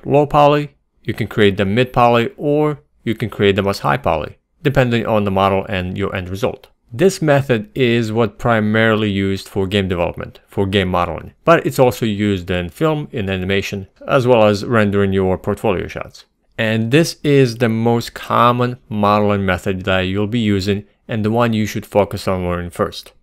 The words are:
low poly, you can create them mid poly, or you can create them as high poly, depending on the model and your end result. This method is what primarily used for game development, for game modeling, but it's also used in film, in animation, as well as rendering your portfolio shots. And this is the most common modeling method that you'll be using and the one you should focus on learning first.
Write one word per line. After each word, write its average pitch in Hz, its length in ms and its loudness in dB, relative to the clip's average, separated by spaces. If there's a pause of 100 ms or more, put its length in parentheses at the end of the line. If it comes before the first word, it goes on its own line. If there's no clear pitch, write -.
low 143 200 2
poly, 147 520 2 (260)
you 113 120 -6
can 107 120 -4
create 101 300 2
them 98 180 0
mid 123 180 0
poly, 120 440 2
or 151 420 -2 (240)
you 113 140 -4
can 107 120 -6
create 101 280 2
them 98 100 0
as 98 140 -2
high 143 160 0
poly, 82 420 -4 (240)
depending 127 420 0
on 107 200 0
the 98 80 -2
model 98 360 2
and 95 300 -6
your 98 160 -4
end 90 140 -8
result. - 400 -6 (220)
This 170 300 0
method 139 540 0
is 117 380 0
what 110 260 -2
primarily 110 720 2
used 98 360 -2
for 95 200 -4
game 95 220 0
development, 85 580 -4
for 101 180 -4
game 95 240 0
modeling, 87 460 -4 (100)
but 165 220 4
it's 139 120 -2
also 123 280 2
used 101 440 -2
in 90 200 -2
film, 156 420 -4
in 113 160 -4
animation, 196 600 -4 (180)
as 123 200 2
well 113 200 6
as 104 180 2
rendering 101 480 2
your 92 240 0
portfolio 98 500 -4
shots. - 380 -14 (320)
And 113 340 0
this 160 320 2
is 135 360 2
the 120 100 2
most 117 460 0
common 123 640 0 (100)
modeling 104 560 2
method 92 400 -2
that 92 160 2
you'll 95 280 -2
be 117 100 -2
using 101 480 0 (200)
and 113 160 -4
the 107 80 -2
one 117 220 0
you 107 140 0
should 101 180 -8
focus 98 420 -2
on 92 200 -4
learning 87 240 -4
first. - 420 -6 (100)